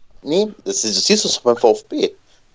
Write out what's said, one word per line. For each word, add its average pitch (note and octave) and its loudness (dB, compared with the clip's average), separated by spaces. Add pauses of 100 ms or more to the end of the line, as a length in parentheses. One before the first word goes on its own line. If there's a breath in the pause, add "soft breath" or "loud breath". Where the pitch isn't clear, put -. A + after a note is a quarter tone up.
(220)
Nee, F3+ -2 (180)
das, F#3+ -6
das G#2 -2
siehst - 2
du - -4
doch - -6
beim A#2+ 2
V A2+ 6
F - -4
B. - -2 (460)